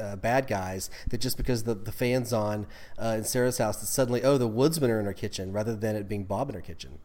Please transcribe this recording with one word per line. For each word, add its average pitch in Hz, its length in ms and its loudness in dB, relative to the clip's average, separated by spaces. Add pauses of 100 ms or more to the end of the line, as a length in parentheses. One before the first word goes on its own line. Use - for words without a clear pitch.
uh, 101 160 -6
bad 120 300 2
guys, 95 440 -2 (180)
that 117 120 0
just 120 160 0
because 117 280 0
the, 113 100 0
the 104 180 -6
fans 123 400 0
on, 104 340 0 (300)
uh, 110 220 0
in 107 60 -2
Sarah's 123 340 2
house 107 200 2
that 107 80 -8
suddenly, 120 360 2
oh, 135 160 6
the 123 100 4
Woodsmen 135 420 4
are 110 100 4
in 101 60 0
her 98 60 0
kitchen, 95 400 -6
rather 107 220 0
than 107 220 0
it 101 120 -4
being 101 160 -2
Bob 104 240 -2
in 113 60 -6
her 90 60 -8
kitchen? 73 440 -10